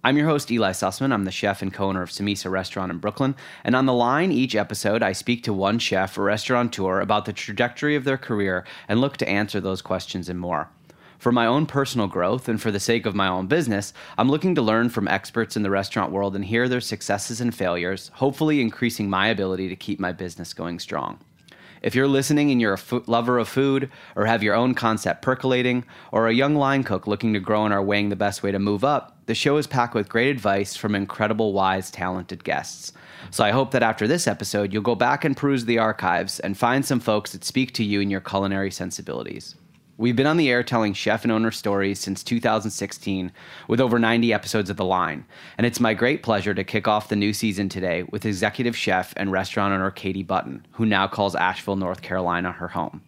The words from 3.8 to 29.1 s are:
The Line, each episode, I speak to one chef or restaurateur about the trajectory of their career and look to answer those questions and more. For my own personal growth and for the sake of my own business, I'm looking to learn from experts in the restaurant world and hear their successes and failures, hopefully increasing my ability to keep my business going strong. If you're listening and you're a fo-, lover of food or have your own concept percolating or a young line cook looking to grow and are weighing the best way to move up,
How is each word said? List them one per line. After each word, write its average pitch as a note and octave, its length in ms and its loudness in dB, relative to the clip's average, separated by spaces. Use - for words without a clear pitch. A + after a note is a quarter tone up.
The C3 60 2
Line, C3 380 2
each B2+ 220 0
episode, G#2 480 0
I G2 120 2
speak A#2+ 320 -2
to A2 80 0
one G2 260 2
chef F#2+ 360 0
or G2+ 100 -2
restaurateur G#2+ 760 0
about G#2 260 0
the G#2+ 80 -6
trajectory A#2+ 640 -2
of C#3 80 -2
their C3+ 160 0
career G2 460 -2
and A2+ 140 4
look C#3 160 0
to - 100 0
answer G#2 320 0
those F#2+ 220 -4
questions F2+ 480 -6
and F2+ 100 -6
more. F2 300 -4
For B2 140 2
my A#2+ 140 6
own C#3 220 4
personal C3 400 0
growth F#2+ 420 0
and A2 100 0
for A2 120 0
the G2+ 80 0
sake A#2 260 0
of G#2 80 0
my G2 140 2
own F#2 180 0
business, A2+ 480 0
I'm A#2+ 100 4
looking D#3 280 2
to C#3+ 80 2
learn A2+ 260 4
from G2+ 180 -2
experts G2 480 -2
in G#2+ 60 0
the G2 80 0
restaurant G2 420 0
world G2 240 -2
and G2+ 80 -4
hear A#2 240 2
their B2 140 0
successes G#2+ 580 -4
and A#2+ 140 0
failures, F2+ 640 -2
hopefully D3 440 2
increasing A2+ 480 0
my G2 200 4
ability F#2+ 420 0
to F#2 60 -8
keep - 240 -6
my F2+ 140 -2
business F2 380 -10
going F2 280 -8
strong. - 400 -6
If A#2+ 100 0
you're C3+ 140 4
listening C#3+ 420 4
and B2+ 100 4
you're G#2+ 140 4
a F#2+ 60 -2
fo-, A#2+ 260 -4
lover A#2+ 320 2
of A2+ 100 2
food C3+ 440 2
or G#2 100 2
have A2+ 160 2
your G#2 140 2
own B2 180 4
concept A2 480 0
percolating B2+ 640 0
or A2+ 160 2
a A2+ 60 4
young C#3 220 4
line C3+ 280 2
cook G2+ 220 -2
looking G#2 280 0
to G#2 60 0
grow G#2+ 260 0
and G#2 80 2
are G2 100 2
weighing G2+ 260 0
the G2+ 60 -2
best G2+ 260 -2
way G2 100 0
to G2 60 0
move G2+ 260 0
up, C#3+ 320 0